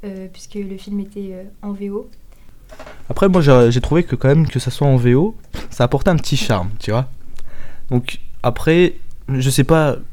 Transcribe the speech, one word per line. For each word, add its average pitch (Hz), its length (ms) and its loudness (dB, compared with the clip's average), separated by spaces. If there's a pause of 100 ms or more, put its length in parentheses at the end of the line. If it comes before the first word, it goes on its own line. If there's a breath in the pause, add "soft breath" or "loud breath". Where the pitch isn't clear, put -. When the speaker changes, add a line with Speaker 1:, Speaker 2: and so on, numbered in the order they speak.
Speaker 1:
euh, 190 280 -12
puisque - 240 -18
le 196 220 -8
film 202 220 -8
était, 196 320 -10
euh, 185 120 -14 (180)
en 202 100 -8
V 202 180 -8
O. 202 200 -10 (1000 loud breath)
Speaker 2:
Après, 196 200 4
moi, 180 120 4
j'ai, 123 300 8
j'ai 120 80 2
trouvé 151 240 2
que - 140 -4
quand - 100 0
même 151 200 4
que - 120 -4
ça 127 100 -4
soit 143 180 0
en 135 100 4
V 120 180 4
O, 196 180 2 (360 loud breath)
ça - 160 0
apportait 143 260 2
un 156 60 2
petit - 180 0
charme, 98 420 0
tu - 140 -4
vois. 127 160 0 (800 soft breath)
Donc 123 300 0 (240)
après, 160 520 2 (340)
je 135 200 0
sais 135 140 2
pas 151 320 2 (180)